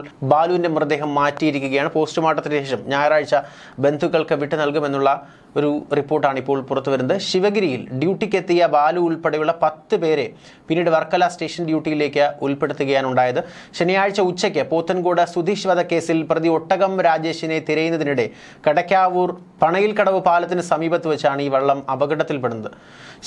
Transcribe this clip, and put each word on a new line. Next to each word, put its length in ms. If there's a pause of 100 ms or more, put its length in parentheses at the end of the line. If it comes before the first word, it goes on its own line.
(320)
ബാലുവിന്റെ 440
മൃതദേഹം 340 (100)
മാറ്റിയിരിക്കുകയാണ്. 760
പോസ്റ്റ്മോർട്ടത്തിന് 680
ശേഷം 180 (120)
ഞായറാഴ്ച 420 (500)
ബന്ധുക്കൾക്ക് 560
വിട്ടു 200
നൽകുമെന്നുള്ള 480 (500)
ഒരു 100 (280)
റിപ്പോർട്ടാണ് 440
ഇപ്പോൾ 260
പുറത്തുവരുന്നത്. 480 (140)
ശിവഗിരിയിൽ 520 (200)
ഡ്യൂട്ടിക്കെത്തിയ 600 (140)
ബാലു 320
ഉൾപ്പെടെയുള്ള 460 (100)
പത്ത് 400
പേരെ 220 (420)
പിന്നീട് 280
വർക്കല 280 (100)
സ്റ്റേഷൻ 360
ഡ്യൂട്ടിയിലേക്ക് 560 (200)
ഉൾപ്പെടുത്തുകയാണ് 680
ഉണ്ടായത്. 300 (380)
ശനിയാഴ്ച 400 (100)
ഉച്ചയ്ക്ക് 420
പോത്തൻകോട് 520 (100)
സുധീഷ് 380
വധക്കേസിൽ 480 (100)
പ്രതി 280
ഒട്ടകം 360 (140)
രാജേഷിനെ 500 (120)
തിരയുന്നതിനിടെ 560 (420)
കടക്കാവൂർ 640 (320)
പണയിൽക്കടവ് 680
പാലത്തിന് 420
സമീപത്ത് 420
വെച്ചാണ് 340
ഈ 80
വള്ളം 260 (140)
അപകടത്തിൽപ്പെടുന്നത്. 760 (560)